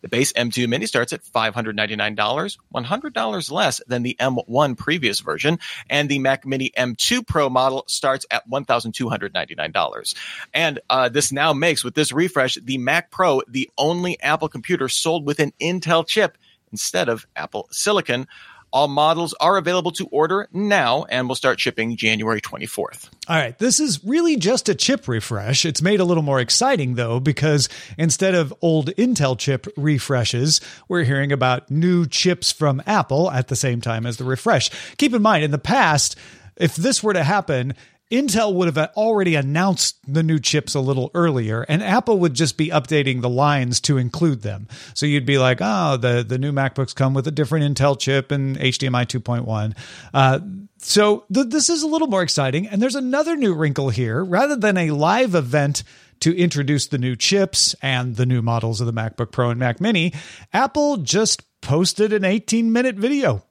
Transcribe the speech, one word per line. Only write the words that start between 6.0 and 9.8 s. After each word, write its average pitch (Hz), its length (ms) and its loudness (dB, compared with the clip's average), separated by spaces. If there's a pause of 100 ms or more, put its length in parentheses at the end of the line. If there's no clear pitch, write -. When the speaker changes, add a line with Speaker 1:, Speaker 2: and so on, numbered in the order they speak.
Speaker 1:
the 139 120 0
Mac 135 260 0
Mini 131 280 -4
M 123 220 -2
two 247 260 0
Pro 143 280 0
model 131 360 0
starts 135 440 -2
at 120 180 -4
one 135 160 -4
thousand 117 280 0
two 117 180 -4
hundred 101 240 -6
ninety-nine 78 380 -6
dollars. 64 420 -4 (400)